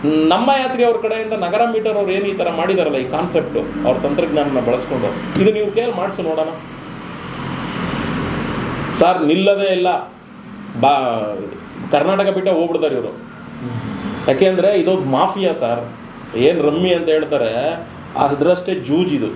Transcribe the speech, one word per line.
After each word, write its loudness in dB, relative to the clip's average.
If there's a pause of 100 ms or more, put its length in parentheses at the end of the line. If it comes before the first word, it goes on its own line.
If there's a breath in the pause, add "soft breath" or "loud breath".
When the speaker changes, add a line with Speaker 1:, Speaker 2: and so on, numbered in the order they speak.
Speaker 1:
ನಮ್ಮ 4
ಯಾತ್ರಿ 2
ಅವ್ರ 4
ಕಡೆಯಿಂದ -2
ನಗರ 0 (120)
ಮೀಟರ್ 0
ಅವ್ರು 0
ಏನ್ 0
ಈ -2
ಥರ 0
ಮಾಡಿದಾರಲ್ಲ, 0
ಈ -4
ಕಾನ್ಸೆಪ್ಟ್, -2
ಅವ್ರ 4
ತಂತ್ರಜ್ಞಾನನ 0
ಬಳಸ್ಕೊಂಡು, -2
ಇದು 6
ನೀವು -2
ಕೇಳಿ 0
ಮಾಡಿಸಿ -4
ನೋಡೋಣ." 0 (2500)
ಸರ್ 4
ನಿಲ್ಲದೇ 2
ಇಲ್ಲ, 0 (720)
ಬಾ, 6 (1000)
ಕರ್ನಾಟಕ 2
ಬಿಟ್ಟೆ 0
ಹೋಗ್ಬಿಡ್ತಾರೆ 0
ಇವರು. -4
Speaker 2:
ಹ್ಮ್. -8
Speaker 1:
ಯಾಕೆಂದ್ರೆ 4
ಇದೊಂದು 4
ಮಾಫಿಯಾ 2
ಸರ್, -2 (520)
ಏನ್ 4
ರಮ್ಮಿ 4
ಅಂತ 0
ಹೇಳ್ತಾರೆ, 0 (320)
ಅದ್ರಷ್ಟೇ 2
ಜೂಜ್ 0
ಇದು. 0